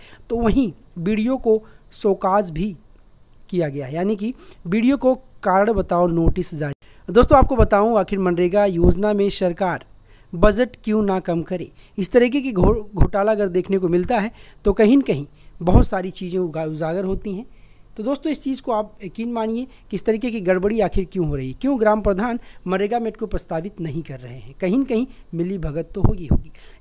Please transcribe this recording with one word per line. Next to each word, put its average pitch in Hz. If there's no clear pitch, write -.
तो 233
वहीं 233
बीडीओ 214
को 220
शोकाज 196
भी 175
किया 170
गया 139
है, 135
यानी 196
कि 214
बीडीओ 233
को 262
कारण 208
बताओ 180
नोटिस 170
जारी। -
दोस्तों, 247
आपको 262
बताऊं, 214
आखिर 190
मनरेगा 180
योजना 185
में 202
सरकार 175
बजट 214
क्यों 214
ना 190
कम 170
करे? 170
इस 190
तरीके 254
की 262
घो-, 208
घोटाला 202
अगर 208
देखने 185
को 185
मिलता 180
है 208
तो 202
कहीं 226
न 277
कहीं 147
बहुत 185
सारी 185
चीज़ें 180
उगा-, 160
उजागर 160
होती 190
हैं। 233
तो 214
दोस्तों, 285
इस -
चीज़ 262
को 262
आप 214
यकीन 226
मानिए 226
कि 214
इस 175
तरीके 220
की 220
गड़बड़ी 185
आखिर 185
क्यों 175
हो 143
रही 131
है, 131
क्यों 269
ग्राम 214
प्रधान 214
मनरेगा 202
मेट 226
को 220
प्रस्तावित 180
नहीं 160
कर 135
रहे 123
हैं? 135
कहीं 190
न 277
कहीं 247
मिली 180
भगत 156
तो 196
होगी, 180
होगी। -